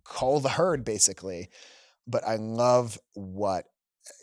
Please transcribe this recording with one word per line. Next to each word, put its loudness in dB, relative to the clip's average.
cull 0
the 0
herd, 0
basically. -2
But 0
I 0
love 2
what -4